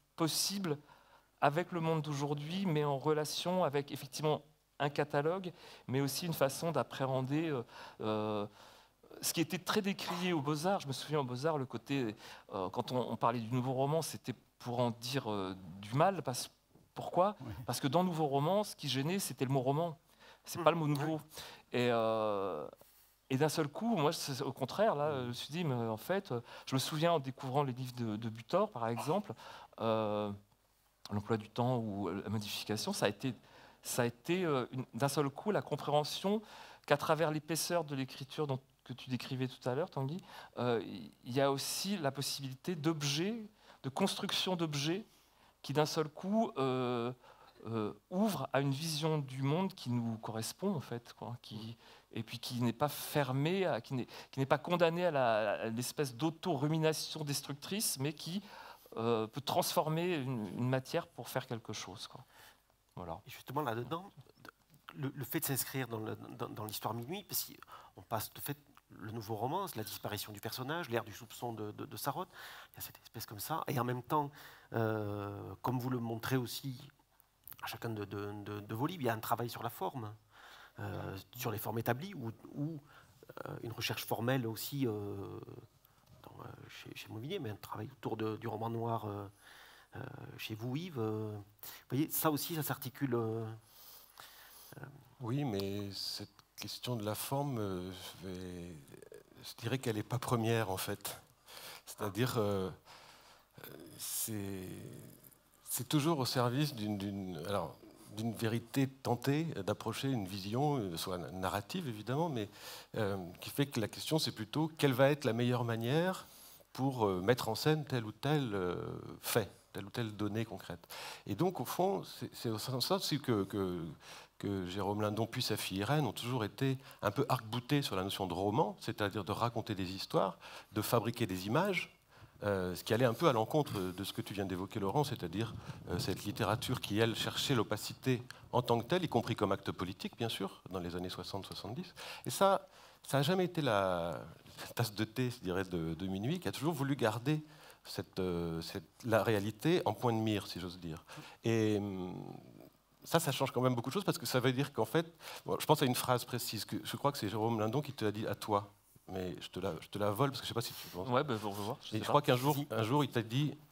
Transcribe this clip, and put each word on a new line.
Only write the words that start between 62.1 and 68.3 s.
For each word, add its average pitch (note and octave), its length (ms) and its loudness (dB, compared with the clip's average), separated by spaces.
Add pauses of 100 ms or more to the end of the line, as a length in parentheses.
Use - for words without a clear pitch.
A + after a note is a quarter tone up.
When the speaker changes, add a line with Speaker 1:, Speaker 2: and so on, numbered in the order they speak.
Speaker 1:
Voilà. E2+ 300 -6
Speaker 3:
Et C3 40 -16
justement, C3+ 320 -4
là-dedans, C3 500 -4 (840)
le, D3 200 -4
le C#3 100 -6
fait - 160 -2
de - 40 -4
s'inscrire C3 440 -2
dans A2+ 120 -4
le, A2 160 -4 (220)
dans, A#2+ 100 -4
dans - 160 -8
l'histoire G#2+ 280 -4
minuit, B2+ 320 -6
parce - 260 -6 (440)
qu'on G2 80 -16
passe - 320 -4